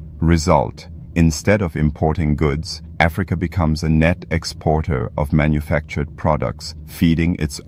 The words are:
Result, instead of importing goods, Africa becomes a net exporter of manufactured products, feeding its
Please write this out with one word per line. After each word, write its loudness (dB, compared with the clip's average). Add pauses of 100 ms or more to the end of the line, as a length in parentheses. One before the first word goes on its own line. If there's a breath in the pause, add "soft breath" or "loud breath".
(180)
Result, 2 (260)
instead 2
of -4
importing 0
goods, -2 (160)
Africa 0
becomes 0
a 0
net 4
exporter -2
of 0
manufactured 0
products, -2 (120)
feeding 2
its -4